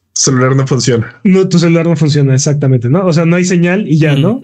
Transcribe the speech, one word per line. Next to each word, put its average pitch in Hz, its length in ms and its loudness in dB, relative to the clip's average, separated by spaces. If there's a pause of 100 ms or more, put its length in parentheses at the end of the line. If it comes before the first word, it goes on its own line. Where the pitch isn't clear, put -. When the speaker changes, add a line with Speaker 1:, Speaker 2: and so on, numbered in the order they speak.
(140)
Speaker 1:
Celular 131 420 0
no 135 100 0
funciona. 120 580 -4
Speaker 2:
No, 190 240 2
tu 175 120 0
celular 165 260 0
no 170 100 0
funciona, 143 380 0
exactamente, 135 560 0
¿no? 185 160 0
O 175 80 0
sea, 165 140 0
no 170 80 2
hay 180 100 0
señal 180 420 0
y 156 120 0
ya, 147 160 2
Speaker 3:
Mm, 139 60 0
Speaker 2:
¿no? 208 220 -2